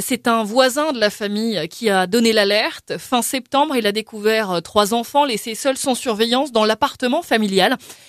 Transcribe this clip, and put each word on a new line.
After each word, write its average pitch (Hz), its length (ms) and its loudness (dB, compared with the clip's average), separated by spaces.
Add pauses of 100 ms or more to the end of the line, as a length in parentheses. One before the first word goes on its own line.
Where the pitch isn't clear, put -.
C'est 247 280 -4
un 226 140 0
voisin 262 500 0
de 247 60 -6
la 208 120 0
famille 208 580 -4
qui 220 220 -2
a 185 160 2
donné 226 260 2
l'alerte. 208 640 0
Fin 233 240 -2
septembre, 269 560 -2
il 220 100 0
a 202 60 2
découvert 214 720 -2
trois 208 320 0
enfants 285 320 0
laissés 226 280 -4
seuls 269 220 -2
sans 262 180 -2
surveillance 240 580 0
dans 220 120 4
l'appartement 247 560 0
familial. 214 560 2 (320)